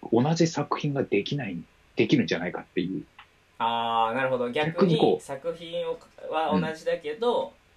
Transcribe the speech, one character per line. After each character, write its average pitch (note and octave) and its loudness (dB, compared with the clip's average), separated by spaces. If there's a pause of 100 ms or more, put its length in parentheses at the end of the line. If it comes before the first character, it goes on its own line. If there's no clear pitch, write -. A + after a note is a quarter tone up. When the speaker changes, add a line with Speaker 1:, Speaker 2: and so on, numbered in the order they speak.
(120)
Speaker 1:
同 A2+ 6 (120)
じ E3 4
作 - -4
品 D3 -2
が C3+ 0
で - 0
き - -4
な B2+ -6
い、 F2+ -6 (400)
で A#2 4
き D#3 6
る A#2 4
ん - -2
じ - -2
ゃ F2 0
な F2 -4
い F2 -4
か - -8
っ - -14
て - -4
い F2+ -4
う。 - -6 (560)
Speaker 2:
あ A#2 0
ー、 - -2
な C3 0
る C3 0
ほ B2+ 0
ど。 A#2+ -2
逆 D3+ 0
に E3 -2
Speaker 1:
逆 F#3 4
に D#3+ 4
こ F#2+ 4
う。 - -14
Speaker 2:
作 E3 -6
品 E3+ -6
を、 E3 -6 (320)
は D#3+ 0
同 D#3+ -2
じ D#3 -16
だ E3+ 0
け D3+ -8
ど、 A3 -2 (240)